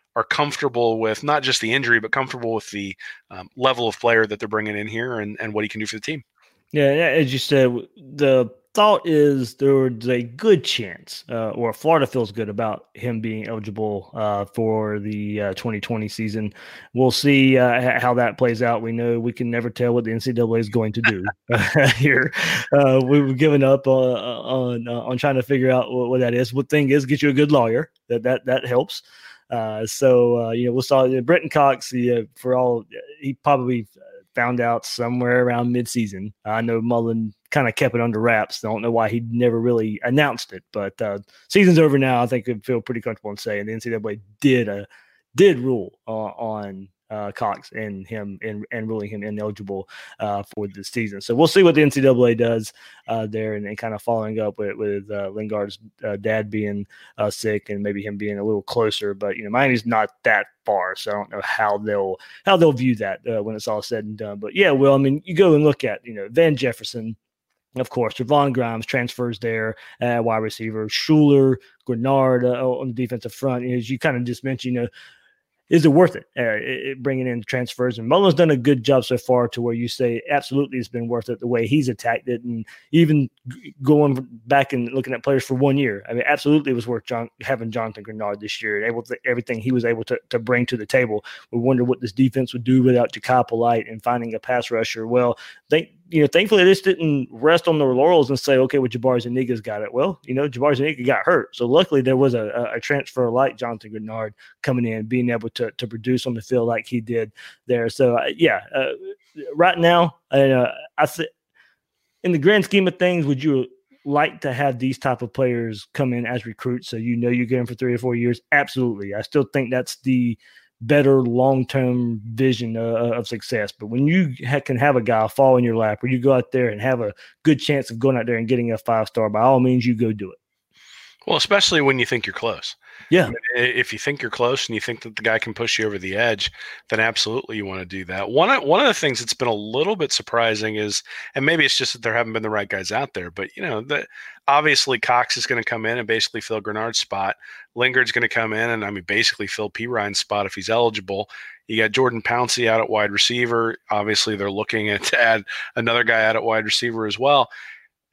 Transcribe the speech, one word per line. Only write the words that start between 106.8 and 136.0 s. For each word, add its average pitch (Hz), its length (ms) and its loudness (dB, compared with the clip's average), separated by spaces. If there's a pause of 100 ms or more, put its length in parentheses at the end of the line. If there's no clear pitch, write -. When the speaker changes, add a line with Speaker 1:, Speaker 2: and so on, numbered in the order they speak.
Speaker 2:
he 123 140 -4
did 113 320 -4 (340)
there. 117 220 0
So, 120 300 2
uh, 135 80 0 (100)
yeah, 113 240 2 (140)
uh, 135 180 -2 (640)
right 170 240 4
now, 170 380 4 (140)
uh, 135 360 4 (320)
I 151 80 4
th-, 156 240 -6 (920)
in 180 100 2
the 165 60 2
grand 190 280 4
scheme 190 200 2
of 170 120 -2
things, 175 260 2
would 139 180 0
you 139 240 2 (380)
like 147 380 -2
to 139 100 -4
have 131 260 -2
these 131 200 -4
type 127 240 -2
of 117 100 -8
players 117 640 -4
come 131 180 -2
in 120 140 -4
as 120 180 -6
recruits 123 440 -8
so 117 100 -10
you 117 180 -2
know 120 140 0
you're 123 160 0
getting 123 200 -2
for 120 80 -12
three 123 200 -2
or 120 40 -2
four 123 160 -2
years? 120 280 0 (100)
Absolutely. 120 640 -2
I 107 80 -4
still 143 320 0
think 131 160 -2
that's 127 320 -4
the – 123 360 0 (420)
better 135 420 4
long-term 123 960 0 (140)
vision, 117 420 0
uh, 113 40 -4
of 117 460 -2
success. 107 460 -6
But 104 140 -14
when 123 200 0
you 160 280 2 (120)
ha-, 135 140 2
can 131 160 -4
have 139 200 4
a 123 40 2
guy 110 280 2
fall 131 280 6
in 123 80 4
your 113 120 2
lap, 107 260 0
where 127 100 -2
you 131 60 2
go 135 160 4
out 123 180 0
there 127 160 2
and 104 100 -4
have 123 220 0
a 104 140 -4 (280)
good 151 160 4
chance 139 320 -2
of 117 80 -10
going 131 200 2
out 117 80 -4
there 120 100 0
and 113 120 -2
getting 120 220 0
a 110 60 -2
five-star, 110 540 0
by 107 100 0
all 131 200 6
means, 127 260 2
you 123 80 2
go 110 180 0
do 101 180 -10
it. - 80 -20 (880)
Speaker 1:
Well, 160 120 2
especially 196 420 2
when 135 180 2
you 123 60 0
think 120 220 -2
you're 98 80 -10
close. - 420 -8 (340)
Speaker 2:
Yeah. 170 160 4
Speaker 1:
I - 20 -4
mean, 117 80 -8 (200)
i-, 120 40 2
if 123 340 0
you 104 40 -10
think 143 220 -4
you're 120 100 -6
close 123 380 -2
and 117 60 -6
you 104 60 -4
think 117 220 -8
that 110 140 -16
the - 60 -8
guy 110 160 2
can 110 160 -6
push 117 240 -2
you 110 80 0
over 101 100 -4
the 95 200 -8